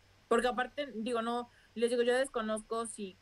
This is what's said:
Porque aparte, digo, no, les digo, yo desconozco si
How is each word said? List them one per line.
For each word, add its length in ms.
Porque 220
aparte, 440
digo, 280
no, 280
les 160
digo, 120
yo 120
desconozco 720
si 360